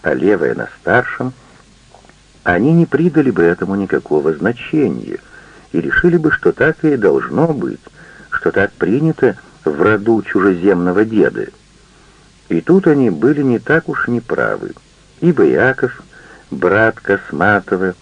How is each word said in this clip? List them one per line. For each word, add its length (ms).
а 120
левая 420
на 140
старшем, 540
они 280
не 140
придали 440
бы 140
этому 320
никакого 580
значения 840
и 80
решили 360
бы, 140
что 220
так 300
и 120
должно 520
быть, 340
что 220
так 200
принято 640
в 160
роду 400
чужеземного 840
деда. 440
И 120
тут 260
они 220
были 320
не 180
так 300
уж 180
неправы, 680
ибо 260
Иаков, 560
брат 480
Косматова 1040